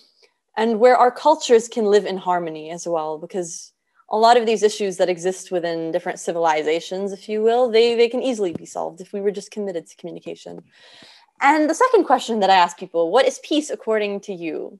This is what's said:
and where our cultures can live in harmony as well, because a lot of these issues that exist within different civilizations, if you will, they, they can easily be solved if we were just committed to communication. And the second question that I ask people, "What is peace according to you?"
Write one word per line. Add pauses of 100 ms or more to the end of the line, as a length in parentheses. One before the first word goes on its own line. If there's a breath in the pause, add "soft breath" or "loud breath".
(560 soft breath)
and
where
our
cultures
can
live
in
harmony
as
well,
because (380)
a
lot
of
these
issues
that
exist
within
different
civilizations,
if
you
will,
they,
they
can
easily
be
solved
if
we
were
just
committed
to
communication. (800 soft breath)
And
the
second
question
that
I
ask
people,
"What
is
peace
according
to
you?"